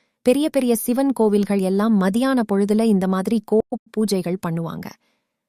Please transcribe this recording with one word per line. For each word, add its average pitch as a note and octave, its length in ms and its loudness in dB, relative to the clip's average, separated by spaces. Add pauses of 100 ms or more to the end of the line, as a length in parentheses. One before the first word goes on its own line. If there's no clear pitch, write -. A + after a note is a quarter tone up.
(260)
பெரிய C#4 220 2
பெரிய B3+ 280 0
சிவன் B3 360 -2
கோவில்கள் G3+ 500 0
எல்லாம் G3+ 380 0
மதியான A#3 440 0
பொழுதுல G#3 400 0
இந்த F#3+ 240 2
மாதிரி F#3+ 360 0
கோ G#3+ 140 2 (320)
பூஜைகள் F#3+ 520 -2
பண்ணுவாங்க. E3 440 -6 (640)